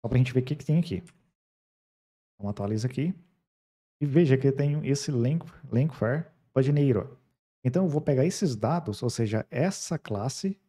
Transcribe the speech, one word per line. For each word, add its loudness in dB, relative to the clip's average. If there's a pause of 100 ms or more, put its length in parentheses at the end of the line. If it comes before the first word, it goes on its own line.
Só -6
pra 2
gente 2
ver 2
o -4
que -4
que -16
tem 2
aqui. -4 (1300)
Então, -8
atualiza -2
aqui. -2 (880)
E 0
veja 6
que 2
eu 2
tenho 0
esse -2
length, 0 (200)
length 2
var 0 (220)
paginator. 2 (460)
Então, 2
eu 2
vou 0
pegar 2
esses 0
dados, -2
ou 0
seja, -2
essa -2
classe -6